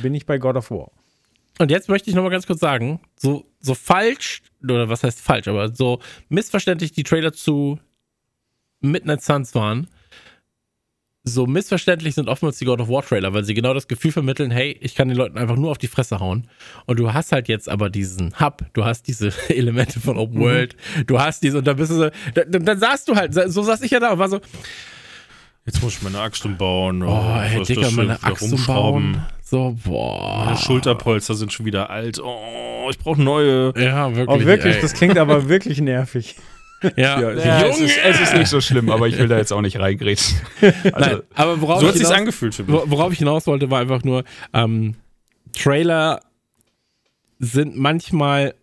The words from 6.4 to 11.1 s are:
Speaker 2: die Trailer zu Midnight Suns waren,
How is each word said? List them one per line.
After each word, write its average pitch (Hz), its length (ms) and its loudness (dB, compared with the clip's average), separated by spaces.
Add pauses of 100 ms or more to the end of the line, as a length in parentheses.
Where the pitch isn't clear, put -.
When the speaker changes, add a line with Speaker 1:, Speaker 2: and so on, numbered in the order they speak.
Speaker 2:
die 156 100 -4
Trailer 160 320 -2
zu 143 440 -2 (1000)
Midnight 147 420 -2
Suns 139 320 -2
waren, 113 340 -2 (1400)